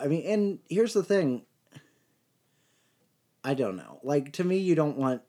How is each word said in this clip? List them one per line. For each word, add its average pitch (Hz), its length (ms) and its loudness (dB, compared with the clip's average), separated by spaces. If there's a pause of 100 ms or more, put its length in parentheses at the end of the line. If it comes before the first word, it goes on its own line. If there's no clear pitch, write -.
I 147 40 -2
mean, 151 180 0
and 202 420 0
here's 220 260 0
the 196 100 2
thing. 160 400 0 (2000)
I 139 100 -2
don't 110 240 -2
know. - 260 -16
Like, 143 300 0
to 185 100 -2
me, 185 140 2
you 180 180 2
don't 147 220 2
want 131 320 0